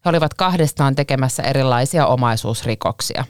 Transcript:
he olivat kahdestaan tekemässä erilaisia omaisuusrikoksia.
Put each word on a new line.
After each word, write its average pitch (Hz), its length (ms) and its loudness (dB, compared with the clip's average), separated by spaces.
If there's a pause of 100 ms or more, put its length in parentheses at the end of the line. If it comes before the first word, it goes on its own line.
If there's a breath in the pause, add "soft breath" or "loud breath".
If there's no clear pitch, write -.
he 180 40 4
olivat 160 240 2
kahdestaan 156 600 0
tekemässä 135 480 -2
erilaisia 135 600 2
omaisuusrikoksia. 117 1200 -2